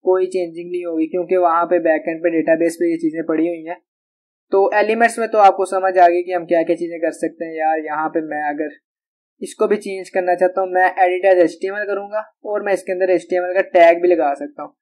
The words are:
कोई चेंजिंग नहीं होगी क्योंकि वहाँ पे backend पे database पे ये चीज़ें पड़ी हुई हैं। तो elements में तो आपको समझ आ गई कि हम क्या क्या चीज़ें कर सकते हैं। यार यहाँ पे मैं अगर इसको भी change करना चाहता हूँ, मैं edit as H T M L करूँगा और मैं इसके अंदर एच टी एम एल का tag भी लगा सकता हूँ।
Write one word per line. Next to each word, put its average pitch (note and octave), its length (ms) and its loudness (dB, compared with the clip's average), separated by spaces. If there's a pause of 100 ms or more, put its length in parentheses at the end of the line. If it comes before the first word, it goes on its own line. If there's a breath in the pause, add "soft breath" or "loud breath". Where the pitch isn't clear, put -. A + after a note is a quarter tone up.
कोई F#3 240 2
चेंजिंग F3 420 -6
नहीं F3 140 -6
होगी D#3+ 220 -2
क्योंकि F3+ 320 -2
वहाँ E3+ 280 2
पे F3 160 2
backend D#3+ 400 -2
पे F3 100 0
database E3 440 0
पे E3+ 140 -2
ये E3 80 -2
चीज़ें D#3+ 280 -4
पड़ी D#3+ 220 0
हुई E3 160 -8
हैं। E3+ 120 -10 (760)
तो G3 80 4 (140)
elements A3+ 440 2
में A3+ 120 -4
तो A3 100 0
आपको F#3+ 260 6
समझ F#3+ 320 -2
आ F3 100 8
गई F3 140 2
कि F3+ 100 -8
हम E3+ 140 -4
क्या E3+ 160 2
क्या E3+ 140 0
चीज़ें E3+ 240 -8
कर D#3+ 140 -2
सकते D#3+ 300 -8
हैं। E3 100 -10
यार D#3+ 300 -2
यहाँ D#3 240 -4
पे D#3+ 180 -2
मैं D3+ 180 -6
अगर D3+ 320 -6 (680)
इसको G#3+ 240 -4
भी G#3 120 0
change F#3+ 320 -10
करना F3+ 240 0
चाहता F#3 260 0
हूँ, F#3 100 -4
मैं F#3 180 2 (100)
edit F#3 280 2
as F3+ 160 6
H E3 140 2
T F#3+ 120 -8
M G3 80 -8
L G#3 100 -6
करूँगा G3+ 380 -6 (200)
और G#3 180 -6
मैं G3+ 100 -2
इसके F#3+ 200 -4
अंदर F#3 180 0
एच E3+ 200 0
टी F3+ 60 0
एम F3+ 80 -2
एल F3+ 100 -6
का G3 60 4 (100)
tag E3+ 320 6
भी F3 60 4
लगा D#3+ 260 2
सकता D3 280 -12
हूँ। D3 200 -16